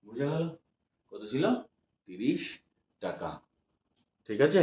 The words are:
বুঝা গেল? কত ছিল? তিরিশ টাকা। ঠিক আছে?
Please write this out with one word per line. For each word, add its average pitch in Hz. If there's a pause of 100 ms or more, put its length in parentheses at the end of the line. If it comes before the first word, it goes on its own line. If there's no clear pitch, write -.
বুঝা 120
গেল? 165 (640)
কত 101 (100)
ছিল? 143 (600)
তিরিশ 101 (640)
টাকা। 85 (960)
ঠিক 107
আছে? 180